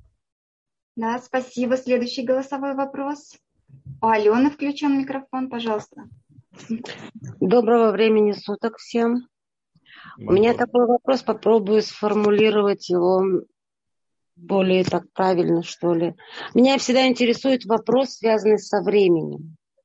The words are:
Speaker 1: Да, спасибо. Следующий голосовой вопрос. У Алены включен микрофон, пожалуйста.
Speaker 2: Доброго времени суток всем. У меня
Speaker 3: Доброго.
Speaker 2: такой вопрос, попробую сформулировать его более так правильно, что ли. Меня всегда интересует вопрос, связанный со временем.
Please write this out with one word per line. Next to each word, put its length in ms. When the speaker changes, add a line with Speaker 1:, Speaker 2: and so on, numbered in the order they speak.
Speaker 1:
Да, 220
спасибо. 580
Следующий 480
голосовой 500
вопрос. 640
У 40
Алены 440
включен 480
микрофон, 500
пожалуйста. 560
Speaker 2:
Доброго 520
времени 400
суток 460
всем. 500
У 140
меня 200
Speaker 3:
Доброго. 140
Speaker 2:
такой 200
вопрос, 360
попробую 600
сформулировать 1040
его 340
более 480
так 280
правильно, 500
что 320
ли. 200
Меня 240
всегда 280
интересует 580
вопрос, 520
связанный 420
со 240
временем. 760